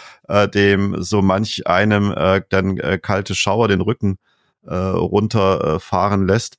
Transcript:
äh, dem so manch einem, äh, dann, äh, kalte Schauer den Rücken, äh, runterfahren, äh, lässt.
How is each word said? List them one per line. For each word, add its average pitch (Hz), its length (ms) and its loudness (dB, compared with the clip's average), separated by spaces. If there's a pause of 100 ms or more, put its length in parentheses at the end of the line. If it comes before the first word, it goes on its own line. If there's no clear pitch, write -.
(280)
äh, 101 200 2
dem 101 520 0
so 98 220 -2
manch 98 440 0
einem, 101 440 2
äh, 92 380 0
dann, 95 300 -2
äh, 90 200 -2
kalte 98 360 -4
Schauer 107 340 0
den 95 140 2
Rücken, 101 340 -2 (500)
äh, - 80 -8
runterfahren, 95 1500 0
äh, 95 100 2
lässt. - 260 -2